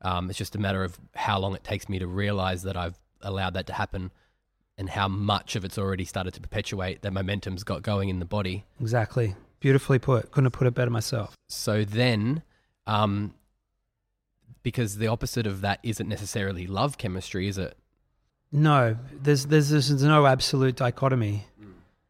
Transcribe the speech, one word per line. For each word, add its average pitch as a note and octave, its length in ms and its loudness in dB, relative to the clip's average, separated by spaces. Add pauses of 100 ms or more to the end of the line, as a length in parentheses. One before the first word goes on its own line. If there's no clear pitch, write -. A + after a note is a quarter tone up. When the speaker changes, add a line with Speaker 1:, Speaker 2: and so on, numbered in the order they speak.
Speaker 1:
Um, F#2 280 -2
it's F#2+ 80 -8
just - 180 -6
a G2+ 40 -4
matter F#2+ 240 0
of F2+ 140 -6 (180)
how G2+ 240 0
long F#2+ 160 -2
it - 80 -12
takes - 240 -6
me F#2+ 120 -4
to F2+ 80 -4
realize F#2 560 -2
that F#2+ 120 -6
I've F2 220 -6 (240)
allowed F#2+ 320 -4
that F#2 140 -6
to - 60 -10
happen F#2+ 380 -6 (640)
and F#2+ 120 -6
how G2+ 180 0
much G2+ 480 -2
of G2 80 -4
it's F#2+ 140 -10
already F#2+ 280 -2
started F#2 280 -6
to - 80 -18
perpetuate, F#2+ 640 -6
that G2 100 -4
momentum's F#2+ 500 -4
got F2 200 -6
going G2 260 0
in F#2 100 -2
the F2+ 60 -4
body. F#2+ 400 -4 (140)
Speaker 2:
Exactly. A2+ 560 0 (240)
Beautifully C3+ 400 4
put. B2 320 0
Couldn't C3+ 140 4
have B2 80 2
put - 120 0
it B2 80 2
better B2 160 0
myself. A2+ 460 -4 (140)
Speaker 1:
So G#2+ 360 0
then, A#2 560 0 (460)
um, G#2 480 0 (1300)
because A2 340 -2
the A2 100 0
opposite A#2 380 -2
of G2 160 -4
that G2+ 220 0
isn't A2+ 240 -4
necessarily G2 580 -4
love G2+ 320 -2
chemistry, F#2 500 -4
is G2 100 -4
it? F2+ 200 -6 (760)
Speaker 2:
No, C#3+ 460 4 (160)
there's, C#3 320 2
there's, D3 240 6
there's C#3 340 4
no D3+ 220 8
absolute C3 500 4
dichotomy. A#2+ 720 0 (160)
Speaker 1:
Mm. G2+ 120 -20 (360)